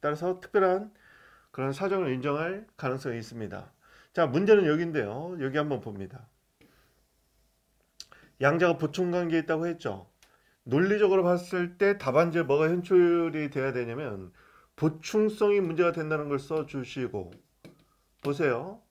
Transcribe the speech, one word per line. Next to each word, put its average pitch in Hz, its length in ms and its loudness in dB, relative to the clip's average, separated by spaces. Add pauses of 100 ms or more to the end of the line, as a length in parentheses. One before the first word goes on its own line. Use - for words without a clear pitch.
따라서 165 380 -4
특별한 190 520 2 (600)
그런 135 220 -4
사정을 185 400 0
인정할 156 540 -4 (100)
가능성이 131 420 -4
있습니다. 110 520 -12 (420)
자, 170 140 2
문제는 196 380 6
여기인데요. 151 760 -2
여기 135 180 -2
한번 147 240 -2
봅니다. 104 460 -12 (2250)
양자가 165 360 4
보충관계에 170 600 -2
있다고 160 280 -2
했죠. 113 420 -8 (540)
논리적으로 190 600 4
봤을 175 540 -2
때 202 200 2
답안지에 160 460 2
뭐가 143 260 2
현출이 170 800 2
돼야 135 240 -2
되냐면 117 580 -6 (440)
보충성이 208 840 0
문제가 170 320 2
된다는 156 380 -4
걸 143 100 0
써주시고, 131 920 -6 (920)
보세요. 143 680 -2